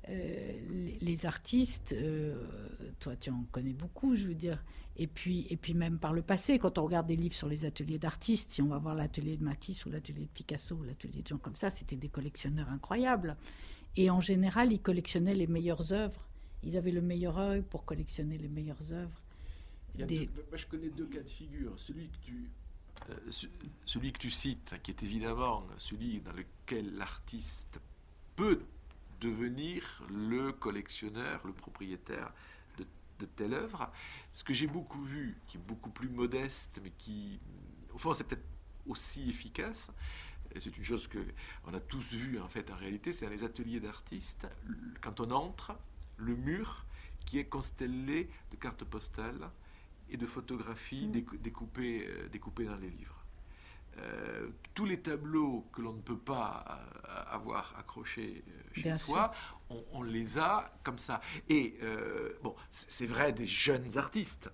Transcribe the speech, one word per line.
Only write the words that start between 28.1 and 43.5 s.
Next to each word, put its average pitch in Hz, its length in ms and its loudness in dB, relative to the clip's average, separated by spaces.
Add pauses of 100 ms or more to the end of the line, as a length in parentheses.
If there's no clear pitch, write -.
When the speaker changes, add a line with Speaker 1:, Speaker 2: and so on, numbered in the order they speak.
Speaker 2:
peut 202 260 6 (600)
devenir 123 880 -2
le 113 420 2
collectionneur, 110 920 -2
le 95 80 -4
propriétaire - 800 -6 (440)
de, 95 80 -6 (340)
de 101 60 -4
telle 104 280 -2
œuvre. 156 380 -2 (400)
Ce - 120 -6
que 139 100 2
j'ai 127 120 6
beaucoup 143 380 -4
vu, 139 420 -4
qui - 120 -12
est - 40 -8
beaucoup 110 300 -8
plus 127 180 -4
modeste, 123 720 2
mais 92 140 -8
qui, 101 420 -6 (540)
au 101 60 -8
fond, 160 160 4
c'est - 80 2
peut-être 131 220 -4 (420)
aussi - 420 4
efficace, 165 600 -2 (640)
et - 40 -6
c'est - 160 -6
une 110 80 -6
chose 113 240 0
que 107 120 -6 (460)
on 82 100 -6
a 92 40 -2
tous 117 340 -2
vue, 120 260 0
en 92 80 -4
fait, 101 240 -6
en 95 40 -8
réalité, 101 380 -2
c'est 117 120 -2
dans 104 60 -4
les 104 120 -4
ateliers 117 360 -4